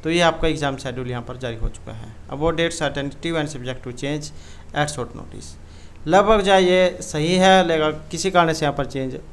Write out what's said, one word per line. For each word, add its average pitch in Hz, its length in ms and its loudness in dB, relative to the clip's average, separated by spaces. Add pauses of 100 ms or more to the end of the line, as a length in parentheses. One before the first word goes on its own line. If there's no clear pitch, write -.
तो 160 60 0
ये 170 100 2
आपका 165 260 2
exam 147 300 -2
schedule 123 320 -8
यहाँ 123 120 -6
पर 123 160 -12
जारी 120 180 -6
हो 110 140 -2
चुका - 240 -12
है। 110 180 -12 (180)
Award 156 280 0
dates 165 240 0
are 147 140 0
tentative 143 420 -4
and 151 120 -2
subject 127 340 -8
to 123 100 -10
change 147 340 -4 (460)
at 147 200 0
short - 220 -8
notice। - 320 -14 (600)
लगभग 202 340 6
जो 190 120 4
है 190 100 8
ये 180 380 4
सही 160 340 0
है, 190 320 8
लेकिन 151 340 0 (100)
किसी 185 200 -2
कारण 170 220 6
से 156 120 -2
यहाँ 143 120 0
पर 139 100 -2
change 131 300 -6 (160)